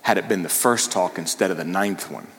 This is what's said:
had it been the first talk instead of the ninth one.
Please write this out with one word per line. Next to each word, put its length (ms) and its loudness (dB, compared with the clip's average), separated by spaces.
had 140 4
it 120 -2
been 140 2
the 60 -6
first 420 2
talk 260 0
instead 340 0
of 60 -2
the 80 -6
ninth 440 -2
one. 180 -10